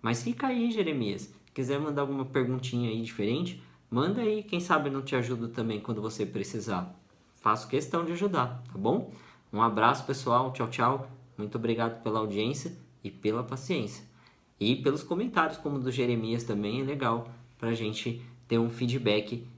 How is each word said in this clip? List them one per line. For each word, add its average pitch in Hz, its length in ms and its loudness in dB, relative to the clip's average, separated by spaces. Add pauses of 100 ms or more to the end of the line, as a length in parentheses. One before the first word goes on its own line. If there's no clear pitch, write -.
Mas 117 220 0
fica 247 240 0
aí, 240 240 2
Jeremias, 143 600 0 (220)
quiser 135 240 0
mandar 143 240 0
alguma 135 240 0
perguntinha 123 640 0
aí 113 100 -2
diferente, 113 640 -2 (280)
manda 170 300 2
aí, 214 220 2
quem 180 180 -2
sabe 156 280 2
eu 135 40 -2
não 135 80 -2
te 135 160 -2
ajudo 117 320 0
também 110 320 -2
quando 107 220 -4
você 107 240 -4
precisar. 98 680 -4 (420)
Faço 110 320 0
questão 170 360 0
de 165 80 -2
ajudar, 170 580 0
tá - 60 -12
bom? 123 360 0 (400)
Um 107 100 2
abraço, 117 420 4
pessoal, 127 480 2
tchau, 123 160 -2
tchau, 131 420 2 (280)
muito 104 180 -6
obrigado 117 460 0
pela 110 160 0
audiência 110 580 -2 (260)
e 98 80 -6
pela 113 320 0
paciência. 131 600 -4 (560)
E 117 160 4
pelos 147 260 0
comentários, 175 540 0
como 143 200 -2
o 135 40 -2
do 127 100 0
Jeremias 117 520 0
também, 107 380 0
é 135 40 -2
legal 127 440 0 (280)
pra 117 160 -2
gente 113 480 -4 (280)
ter 117 100 4
um 117 100 4
feedback 117 800 0 (120)